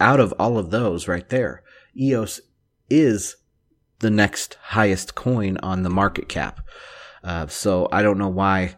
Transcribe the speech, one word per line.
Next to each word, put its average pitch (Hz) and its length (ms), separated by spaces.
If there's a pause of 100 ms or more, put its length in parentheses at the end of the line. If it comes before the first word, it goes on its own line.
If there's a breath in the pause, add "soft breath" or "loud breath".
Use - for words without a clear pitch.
out 131 180
of 107 180
all 117 200
of 92 120
those 101 380
right 87 220
there, 120 340 (340 soft breath)
eos 131 440 (480)
is 123 480 (640)
the 113 120
next - 520
highest 104 520
coin 107 480
on 92 200
the 90 60
market 95 380
cap. - 320 (640 loud breath)
Uh, 85 240
so 90 420
I 98 120
don't 104 160
know 98 100
why 95 500